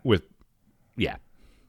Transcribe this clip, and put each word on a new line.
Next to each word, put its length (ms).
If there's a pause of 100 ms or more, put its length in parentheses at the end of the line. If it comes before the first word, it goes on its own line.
with, 200 (720)
yeah. 220 (520)